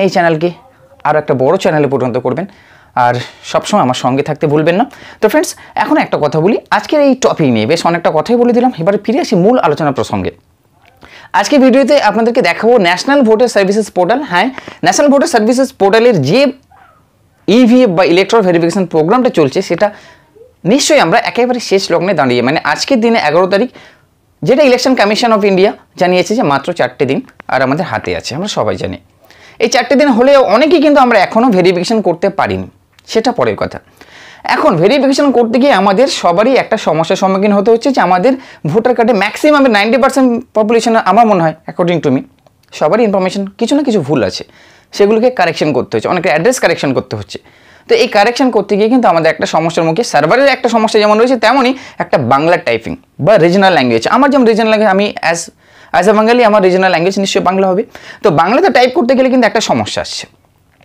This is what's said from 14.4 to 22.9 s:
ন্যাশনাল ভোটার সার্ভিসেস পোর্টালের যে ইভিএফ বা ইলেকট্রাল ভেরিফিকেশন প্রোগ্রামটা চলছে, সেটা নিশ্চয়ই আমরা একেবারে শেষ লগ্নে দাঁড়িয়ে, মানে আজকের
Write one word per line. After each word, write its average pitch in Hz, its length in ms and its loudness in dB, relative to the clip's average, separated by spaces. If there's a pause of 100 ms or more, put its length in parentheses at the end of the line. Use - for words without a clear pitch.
ন্যাশনাল 285 280 2
ভোটার 285 220 2
সার্ভিসেস 240 340 0 (120)
পোর্টালের 226 380 4 (120)
যে 233 100 2 (1200)
ইভিএফ 247 380 4
বা 185 140 4
ইলেকট্রাল 190 360 2
ভেরিফিকেশন 175 440 0
প্রোগ্রামটা 202 460 0
চলছে, 151 200 0 (100)
সেটা 175 180 -2 (840)
নিশ্চয়ই 285 340 2
আমরা 180 120 0 (120)
একেবারে 240 380 -2
শেষ 196 140 0 (100)
লগ্নে 175 280 -2
দাঁড়িয়ে, 123 280 0
মানে 156 100 -2 (140)
আজকের 156 320 -2